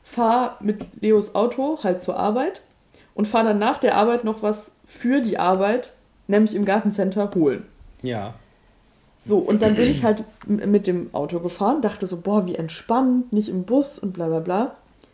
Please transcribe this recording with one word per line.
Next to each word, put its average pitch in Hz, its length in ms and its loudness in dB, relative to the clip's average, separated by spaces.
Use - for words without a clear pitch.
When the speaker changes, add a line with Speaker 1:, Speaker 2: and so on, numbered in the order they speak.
Speaker 1:
fahr 240 600 0
mit 208 180 -2
Leos 208 320 2
Auto 262 480 0
halt 185 200 0
zur - 160 -4
Arbeit 226 440 -2
und 208 140 -2
fahr 226 160 2
dann 214 140 2
nach 220 180 0
der - 220 2
Arbeit 233 260 2
noch 214 180 -4
was 214 280 -4
für 262 340 0
die 226 180 -2
Arbeit, 190 540 0
nämlich 214 240 4
im 202 120 0
Gartencenter 202 680 0
holen. 147 320 2
Speaker 2:
Ja. 113 320 -6
Speaker 1:
So, 208 220 0
und 208 240 2
dann 214 140 4
bin 240 140 4
ich 277 140 0
halt 214 200 2
m-, 208 240 0
mit 202 160 4
dem 180 280 -2
Auto 170 260 -4
gefahren, 202 400 -2
dachte 202 260 -2
so, 175 140 -6
„Boah, 196 260 0
wie 180 80 -4
entspannt, 247 800 0
nicht 214 160 0
im 185 160 -4
Bus 262 340 0
und 196 140 -6
bla 175 160 -6
bla 160 120 0
bla.“ 180 360 -2